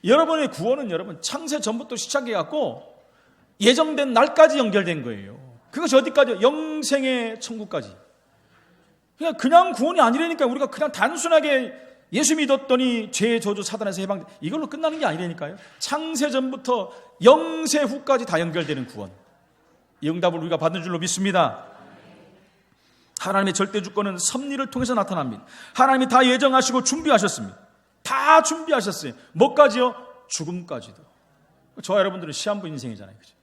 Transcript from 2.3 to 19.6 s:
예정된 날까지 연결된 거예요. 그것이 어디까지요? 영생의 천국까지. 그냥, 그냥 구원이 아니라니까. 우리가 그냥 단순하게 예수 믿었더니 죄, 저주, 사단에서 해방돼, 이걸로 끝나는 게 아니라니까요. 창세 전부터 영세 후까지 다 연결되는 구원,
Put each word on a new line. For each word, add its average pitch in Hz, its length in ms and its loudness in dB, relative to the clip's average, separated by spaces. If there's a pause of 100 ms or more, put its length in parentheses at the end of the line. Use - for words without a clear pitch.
예정된 277 520 2
날까지 285 460 6
연결된 190 440 0
거예요. 101 360 -12 (320)
그것이 277 260 0
어디까지요? 262 460 2
영생의 269 1000 -2
천국까지. 170 560 -10 (1200)
그냥, 320 200 -4
그냥 349 360 6
구원이 330 280 0
아니라니까. 294 460 2
우리가 254 200 -2
그냥 - 260 -6
단순하게 294 960 0 (220)
예수 294 260 0
믿었더니 254 760 0
죄, 233 260 0
저주, 208 240 -4
사단에서 196 380 -6
해방돼, 190 240 -6 (160)
이걸로 262 300 -6
끝나는 320 280 -4
게 302 60 -4
아니라니까요. 170 540 -6 (200)
창세 302 520 -4
전부터 254 600 -4 (320)
영세 320 600 4
후까지 262 420 -2
다 170 160 -2
연결되는 151 460 -4
구원, 101 240 -14 (880)